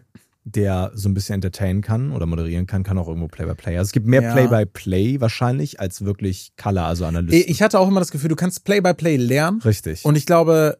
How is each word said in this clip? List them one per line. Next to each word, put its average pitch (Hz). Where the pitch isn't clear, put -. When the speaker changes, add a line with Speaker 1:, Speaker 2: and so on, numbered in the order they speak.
Speaker 1:
der 98
so 101
ein 98
bisschen 101
entertainen 95
kann 120
oder 117
moderieren 82
kann, 95
kann 95
auch 85
irgendwo 82
Play-by-Play. 85
Also 98
es -
gibt 107
mehr 123
Speaker 2:
Ja. 117
Speaker 1:
Play-by-Play 113
wahrscheinlich 127
als 98
wirklich 98
Color, 95
also 85
Analysten. 85
Speaker 2:
Ich 160
hatte 208
auch 185
immer 190
das 170
Gefühl, 151
du 156
kannst 180
Play-by-Play 180
lernen. 143
Speaker 1:
Richtig. 98
Speaker 2:
Und 147
ich 147
glaube 160